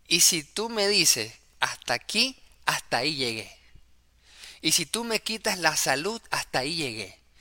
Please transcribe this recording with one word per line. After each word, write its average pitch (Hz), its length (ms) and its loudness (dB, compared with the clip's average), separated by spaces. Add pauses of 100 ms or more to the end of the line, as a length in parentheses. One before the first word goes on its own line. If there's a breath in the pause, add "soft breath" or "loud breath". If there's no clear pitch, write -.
Y 175 140 4
si 156 240 4
tú 214 240 -6
me 214 180 0
dices, 156 460 2 (260)
'Hasta - 360 -2
aquí', 240 460 -2 (260)
hasta - 320 0
ahí 147 180 -2
llegué. 113 340 -4 (1080 soft breath)
Y 156 120 0
si 165 140 0
tú 220 160 -6
me 226 180 -2
quitas 208 380 -4
la 160 160 2
salud, 160 460 0 (100)
hasta - 300 -2
ahí 151 160 -4
llegué. 110 420 -8 (220 soft breath)